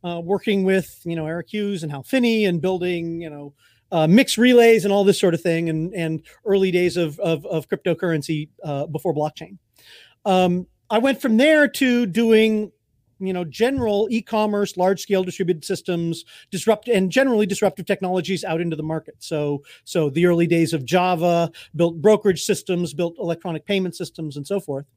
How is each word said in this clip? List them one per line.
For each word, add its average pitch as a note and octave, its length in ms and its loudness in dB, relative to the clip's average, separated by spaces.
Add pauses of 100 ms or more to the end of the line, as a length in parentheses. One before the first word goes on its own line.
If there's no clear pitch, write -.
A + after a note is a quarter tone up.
uh, E3+ 180 -8
working G3 420 0
with, F#3+ 400 0
you E3+ 100 -6
know, D#3+ 120 -6
Eric E3 260 -8
Hughes G3+ 300 -4
and D3+ 100 -8
Hal C#3 100 -10
Finney A3+ 440 2
and F3+ 160 0
building, F3 580 -4
you E3 100 -12
know, C#3+ 240 -16 (360)
uh, D#3+ 160 2
mixed G#3 320 4
relays A#3 460 6
and G3+ 80 0
all G3+ 120 2
this G3 160 4
sort F3 140 2
of E3 80 -4
thing, E3 260 -2
and, D#3+ 260 -4
and D#3+ 280 -6 (240)
early F#3+ 240 2
days F3 260 0
of, D#3+ 240 -2
of, E3 240 -2
of D#3+ 240 -6
cryptocurrency, D#3+ 800 -2 (160)
uh, D3 220 -6
before E3 280 -4
blockchain. D3+ 440 -8 (680)
Um, F#3 420 2 (220)
I G#3+ 80 0
went C4 240 0
from A3 160 2
there D4 320 6
to B3 380 2
doing, G#3+ 680 2 (460)
you F#3+ 140 -4
know, F3+ 120 -4
general A3 680 -2
e-commerce, G#3+ 680 -2
large-scale F#3 480 0
distributed F3 400 -4
systems, E3+ 600 -4 (260)
disrupt-, G#3+ 380 0
and F#3+ 220 2
generally A#3+ 360 2
disruptive F#3+ 400 -2
technologies F3+ 580 -4
out E3+ 160 -4
into E3+ 160 -4
the D3+ 60 -8
market. D#3 380 -8
So, D3 420 -4 (220)
so D#3 260 -2
the E3+ 160 0
early F3 200 4
days E3 260 2
of D3 120 -4
Java, E3+ 680 0 (240)
built E3+ 260 0
brokerage G3+ 400 4
systems, F3 520 -4
built E3+ 240 -4
electronic E3+ 460 -6
payment F#3+ 300 -2
systems, D#3 420 -10
and C#3+ 100 -12
so G3+ 120 -4
forth. C#3+ 280 -8 (100)